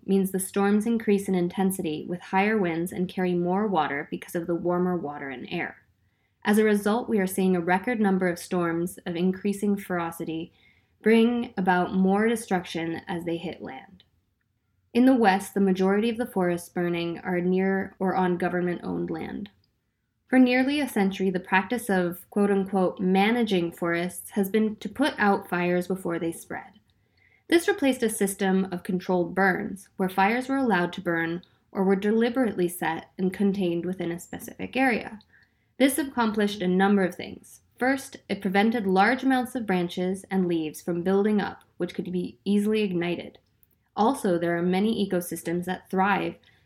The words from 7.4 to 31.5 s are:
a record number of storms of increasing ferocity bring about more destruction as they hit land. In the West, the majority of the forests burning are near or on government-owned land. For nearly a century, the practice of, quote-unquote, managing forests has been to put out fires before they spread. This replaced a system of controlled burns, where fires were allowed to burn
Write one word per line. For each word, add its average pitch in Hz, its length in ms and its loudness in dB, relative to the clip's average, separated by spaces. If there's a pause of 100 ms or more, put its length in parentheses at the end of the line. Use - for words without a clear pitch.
a 175 40 0
record 190 400 0
number 190 280 2
of 175 100 -4
storms 170 640 -4
of 175 120 -6
increasing 196 600 0
ferocity 165 760 -6 (500)
bring 226 540 4
about 180 380 0
more 196 340 4
destruction 175 800 -4
as 170 160 -6
they 170 140 -4
hit 170 220 -10
land. - 440 -16 (920)
In 240 100 6
the 262 120 6
West, 196 360 2
the 196 80 0
majority 196 500 2
of 220 60 -4
the 233 100 -4
forests 175 420 -2
burning 170 500 -4
are 180 220 -2
near 190 580 0
or 190 160 0
on 180 240 2
government-owned 175 720 -2
land. 165 400 -8 (760)
For 254 120 6
nearly 262 400 4
a 269 80 -2
century, 190 420 0
the 180 80 -2
practice 196 500 0
of, 180 420 0
quote-unquote, 196 680 2
managing 196 720 2
forests 170 600 -4
has 196 180 0
been 214 280 0
to - 120 -10
put 277 300 -2
out 202 300 2
fires 180 380 0
before 180 320 -4
they 165 140 -2
spread. - 480 -14 (640)
This 339 220 4
replaced 277 340 2
a 220 80 2
system 190 640 0
of 175 100 -6
controlled 180 540 -2
burns, 190 600 0
where 190 120 -2
fires 220 400 0
were 269 80 0
allowed 185 380 0
to 185 60 -10
burn 170 420 -2 (280)